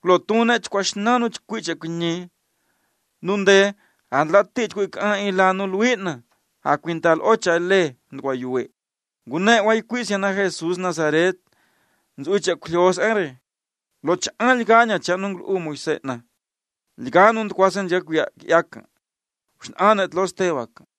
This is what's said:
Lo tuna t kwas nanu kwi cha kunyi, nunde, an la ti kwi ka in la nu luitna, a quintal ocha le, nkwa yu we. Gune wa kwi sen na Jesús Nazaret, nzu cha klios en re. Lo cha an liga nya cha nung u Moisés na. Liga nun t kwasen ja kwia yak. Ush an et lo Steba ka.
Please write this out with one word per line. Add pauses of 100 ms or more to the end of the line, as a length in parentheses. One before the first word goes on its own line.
Lo
tuna
t
kwas
nanu (160)
kwi
cha
kunyi, (960)
nunde, (360)
an
la
ti
kwi
ka
in
la
nu
luitna, (400)
a
quintal
ocha
le, (160)
nkwa
yu
we. (560)
Gune
wa
kwi
sen
na
Jesús
Nazaret, (760)
nzu
cha
klios
en
re. (600)
Lo
cha
an
liga
nya
cha
nung
u
Moisés
na. (800)
Liga
nun
t
kwasen
ja
kwia (100)
yak. (760)
Ush
an
et
lo
Steba
ka. (140)